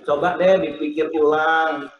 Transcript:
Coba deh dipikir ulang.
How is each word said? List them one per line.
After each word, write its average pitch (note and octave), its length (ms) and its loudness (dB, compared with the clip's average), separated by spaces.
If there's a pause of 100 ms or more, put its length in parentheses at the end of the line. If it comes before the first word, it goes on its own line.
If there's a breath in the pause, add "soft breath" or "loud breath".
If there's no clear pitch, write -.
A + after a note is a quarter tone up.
Coba D3+ 360 -2
deh F#3 180 4
dipikir D3+ 560 -4
ulang. D#3 720 0 (120)